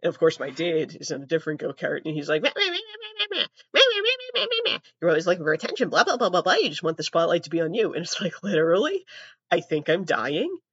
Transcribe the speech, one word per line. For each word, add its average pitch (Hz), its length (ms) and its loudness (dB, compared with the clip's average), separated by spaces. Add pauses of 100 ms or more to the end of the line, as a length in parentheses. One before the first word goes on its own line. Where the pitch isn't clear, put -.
And 165 60 0
of 170 100 -2
course, 160 200 4
my 135 120 -6
dad 160 480 -2
is - 120 -10
in 139 120 -6
a 139 40 -14
different 156 340 -2
go-kart, 147 440 -4
and 156 100 -4
he's 147 140 -6
like, 156 140 2
Meh, 269 120 2
meh, 403 160 0
meh, - 20 -4
meh, 349 60 -4 (400)
meh, 415 120 -2
meh, 392 80 -6
meh, - 80 0 (280)
meh, 480 280 6
meh, - 0 -
meh, 508 380 -2
meh, - 60 0 (200)
meh, - 60 0
meh. - 60 -4 (220)
You're 170 100 2
always 160 160 2
looking 175 180 0
for 156 80 0
attention, 220 360 -2
blah, 285 160 4
blah, 392 120 2
blah, 240 140 0
blah, 180 120 2
blah. 185 120 4
You 392 140 4
just 151 140 -6
want 165 140 0
the - 60 -8
spotlight 165 420 2
to 151 60 -14
be 165 100 0
on 165 140 -2
you. 214 200 0
And 156 80 -4
it's - 180 -6
like, 190 220 -6
literally, 196 600 2 (460)
I 175 100 2
think 151 280 -4
I'm 175 160 2
dying. 160 500 -2 (180)